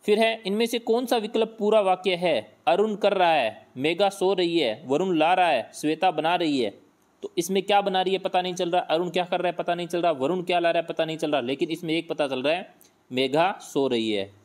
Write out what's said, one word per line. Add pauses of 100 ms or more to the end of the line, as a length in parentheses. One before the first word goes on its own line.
फिर
है
इनमें
से
कौन
सा
विकल्प
पूरा
वाक्य
है। (340)
अरुण
कर
रहा
है, (100)
मेघा
सो
रही
है,
वरुण
ला
रहा
है,
श्वेता
बना
रही
है। (520)
तो
इसमें
क्या
बना
रही
है
पता
नहीं
चल
रहा,
अरुण
क्या
कर
रहा
है
पता
नहीं
चल
रहा,
वरुण
क्या
ला
रहा
है
पता
नहीं
चल
रहा,
लेकिन
इसमें
एक
पता
चल
रहा
है, (360)
मेघा (140)
सो
रही
है। (140)